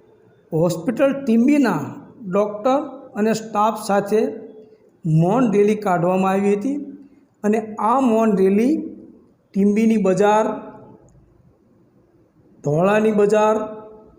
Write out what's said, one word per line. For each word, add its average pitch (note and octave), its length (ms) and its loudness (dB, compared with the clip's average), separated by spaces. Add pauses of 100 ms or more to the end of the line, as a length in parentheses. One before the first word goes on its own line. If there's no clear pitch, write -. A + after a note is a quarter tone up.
(520)
હોસ્પિટલ G3 640 0
ટીંબીના A#3 680 2 (420)
ડૉક્ટર G#3 560 0 (340)
અને G#3+ 200 0
સ્ટાફ G#3+ 480 -2
સાથે G3+ 380 0 (840)
મૌન F3 480 2
રેલી G#3 320 2
કાઢવામાં F#3 500 0
આવી G3+ 220 0
હતી C4+ 220 -4 (680)
અને G#3 140 0 (240)
આ A#3 180 2
મૌન A3+ 360 2
રેલી G3+ 380 2 (800)
ટીંબીની G#3 500 2
બજાર, G#3 420 2 (2250)
ધોળાની G3+ 560 2
બજાર, G#3+ 360 2 (640)